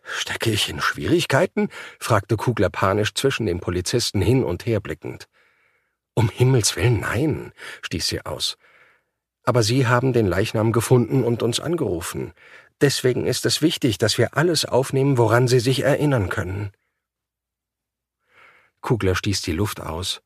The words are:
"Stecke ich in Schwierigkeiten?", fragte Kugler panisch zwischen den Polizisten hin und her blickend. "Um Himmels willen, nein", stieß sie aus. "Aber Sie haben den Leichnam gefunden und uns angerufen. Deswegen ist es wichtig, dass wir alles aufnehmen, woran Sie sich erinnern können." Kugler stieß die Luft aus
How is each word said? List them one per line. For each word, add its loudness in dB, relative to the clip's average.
"Stecke -4
ich 0
in -8
Schwierigkeiten?", 0
fragte 2
Kugler 0
panisch 0
zwischen -2
den -2
Polizisten -2
hin 4
und -4
her 0
blickend. -12
"Um 4
Himmels 2
willen, 2
nein", -2
stieß -6
sie -8
aus. -6
"Aber 2
Sie 2
haben 2
den 4
Leichnam 0
gefunden 2
und 0
uns -2
angerufen. -4
Deswegen 2
ist -2
es 0
wichtig, 0
dass 0
wir 0
alles 2
aufnehmen, 2
woran 4
Sie 4
sich 0
erinnern 0
können." -6
Kugler 0
stieß -2
die -4
Luft -2
aus -8